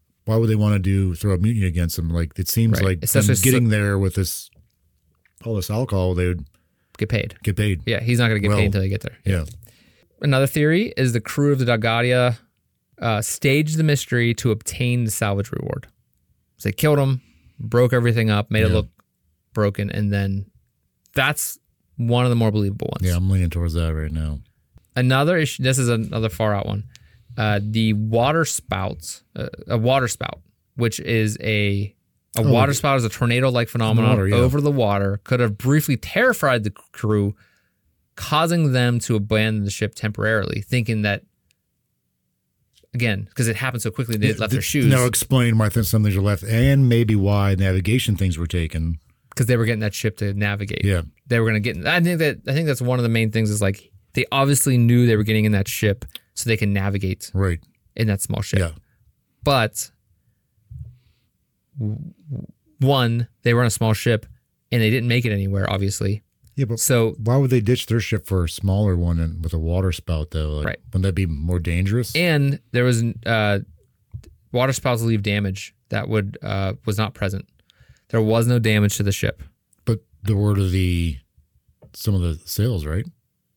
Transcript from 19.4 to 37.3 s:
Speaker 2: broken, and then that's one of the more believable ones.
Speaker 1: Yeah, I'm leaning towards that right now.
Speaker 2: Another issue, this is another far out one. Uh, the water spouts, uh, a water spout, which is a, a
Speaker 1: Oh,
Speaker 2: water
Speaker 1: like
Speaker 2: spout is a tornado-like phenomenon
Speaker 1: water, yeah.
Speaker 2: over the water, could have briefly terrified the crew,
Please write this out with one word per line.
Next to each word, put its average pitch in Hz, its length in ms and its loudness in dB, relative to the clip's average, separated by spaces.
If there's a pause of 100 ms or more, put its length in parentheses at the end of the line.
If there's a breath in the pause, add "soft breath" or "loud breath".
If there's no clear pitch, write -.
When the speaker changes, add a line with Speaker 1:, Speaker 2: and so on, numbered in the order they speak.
Speaker 2:
broken, 101 360 0
and 101 220 -2
then 98 320 -2 (720)
that's 139 440 -2 (380)
one 120 280 2
of 123 60 4
the 120 60 2
more 113 140 2
believable 104 420 -2
ones. 92 160 -2
Speaker 1:
Yeah, 87 80 0
I'm 92 140 0
leaning 92 200 2
towards 85 240 -2
that 82 200 0
right 78 180 -6
now. 76 280 -4 (540)
Speaker 2:
Another 135 440 2
issue, 143 240 -2
this 131 160 2
is 123 100 2
another 113 400 -2
far 107 260 -2
out 101 120 -4
one. 104 180 -6 (540 soft breath)
Uh, 104 240 0
the 110 320 0
water 117 500 0
spouts, - 800 -8 (120)
uh, - 140 -8 (200)
a 117 100 0
water 123 300 2
spout, - 320 -8 (340)
which 117 260 -2
is 107 400 0
a, 104 540 -2 (420)
a 113 60 0
Speaker 1:
Oh, 104 100 4
Speaker 2:
water 135 200 4
Speaker 1:
like 131 40 -2
Speaker 2:
spout 139 220 0
is 120 60 0
a 110 40 0
tornado-like 120 600 0
phenomenon 113 420 2
Speaker 1:
water, 98 180 2
yeah. 101 80 2
Speaker 2:
over 127 240 2
the 147 100 2
water, 101 540 0
could 127 160 0
have 107 160 0
briefly 143 400 2
terrified 151 680 0
the 104 60 -2
crew, 104 640 -2 (840 soft breath)